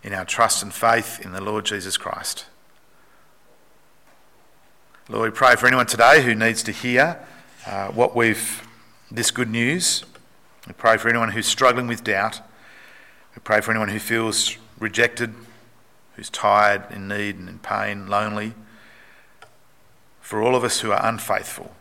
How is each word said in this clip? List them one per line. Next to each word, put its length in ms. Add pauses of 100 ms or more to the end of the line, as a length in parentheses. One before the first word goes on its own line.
in 80
our 100
trust 380
and 100
faith 540
in 60
the 100
Lord 240
Jesus 320
Christ. 480 (2750)
Lord, 220
we 40
pray 200
for 100
anyone 220
today 340
who 140
needs 260
to 100
hear, 480 (460)
uh, 220
what 280
we've, 460 (480)
this 220
good 180
news. 560 (640)
We 60
pray 240
for 120
anyone 220
who's 160
struggling 400
with 160
doubt. 360 (960)
We 80
pray 180
for 100
anyone 180
who 80
feels 580 (220)
rejected, 560 (840)
who's 140
tired, 600
in 160
need 300
and 120
in 80
pain, 500
lonely. 460 (1700)
For 180
all 160
of 80
us 180
who 100
are 120
unfaithful 760